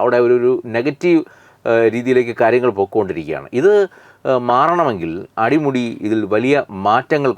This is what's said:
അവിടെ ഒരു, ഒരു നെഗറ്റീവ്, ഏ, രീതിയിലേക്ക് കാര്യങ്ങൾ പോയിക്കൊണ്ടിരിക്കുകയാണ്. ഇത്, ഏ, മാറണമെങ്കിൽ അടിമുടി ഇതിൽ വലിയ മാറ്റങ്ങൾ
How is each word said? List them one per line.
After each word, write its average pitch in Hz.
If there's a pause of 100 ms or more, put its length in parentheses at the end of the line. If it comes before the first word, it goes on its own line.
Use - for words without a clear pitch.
അവിടെ 123
ഒരു, 123
ഒരു 123 (240)
നെഗറ്റീവ്, 151 (480)
ഏ, 113 (180)
രീതിയിലേക്ക് 123
കാര്യങ്ങൾ 120
പോയിക്കൊണ്ടിരിക്കുകയാണ്. 82 (120)
ഇത്, 185 (560)
ഏ, 135 (180)
മാറണമെങ്കിൽ 131 (340)
അടിമുടി 135 (220)
ഇതിൽ 110 (140)
വലിയ 131 (220)
മാറ്റങ്ങൾ 131